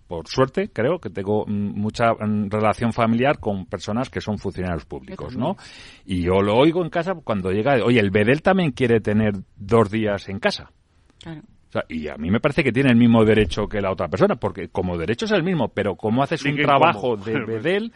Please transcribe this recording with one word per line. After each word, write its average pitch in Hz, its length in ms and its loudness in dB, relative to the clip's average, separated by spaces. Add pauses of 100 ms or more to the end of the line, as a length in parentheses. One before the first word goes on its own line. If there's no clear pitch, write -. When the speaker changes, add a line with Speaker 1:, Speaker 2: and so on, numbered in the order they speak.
Speaker 1:
por 82 220 -10
suerte, 131 420 0
creo 151 300 -2
que 107 100 -12
tengo, 101 380 -2
mm, 101 320 -4
mucha, 110 340 0
mm, 104 360 -2
relación 107 420 0
familiar 117 480 0
con 98 260 -6
personas 107 440 -6
que 92 100 -8
son 101 180 -6
funcionarios 90 460 -6
públicos, 73 500 -14
Speaker 2:
Yo 90 60 -8
Speaker 1:
¿no? 156 160 -4
Speaker 2:
también. - 120 -18 (380)
Speaker 1:
Y 92 180 -4
yo 92 180 4
lo 104 160 2
oigo 160 260 4
en 160 60 -6
casa 175 240 -4 (100)
cuando 95 300 -2
llega, 110 220 2 (100)
oye, 120 160 6
el 101 100 2
bedel 107 300 4
también 185 300 2
quiere 117 280 2
tener 107 340 2 (220)
dos 104 340 2
días 104 380 -2
en 98 120 -8
casa. - 320 -4 (500)
Speaker 2:
Claro. 160 200 -16 (280)
Speaker 1:
O - 40 -20
sea, 113 160 -4
y 78 180 -8
a 69 100 -10
mí 76 120 -6
me 110 100 2
parece 147 240 0
que 131 80 2
tiene 131 200 4
el 117 60 6
mismo 117 280 6
derecho 107 420 2
que 104 140 -6
la 95 100 -2
otra 92 160 -4
persona, 156 280 0
porque 92 340 -6
como 90 260 -4
derecho 87 300 -4
es 208 60 -4
el 196 100 2
mismo, 156 280 -2
pero 98 260 -4
¿cómo 110 260 0
haces 143 220 -4
un 143 60 -2
Speaker 3:
Expliquen 147 180 0
Speaker 1:
trabajo 139 500 2
Speaker 3:
cómo. 98 80 -14
Speaker 1:
de 113 200 -2
bedel, 165 500 -4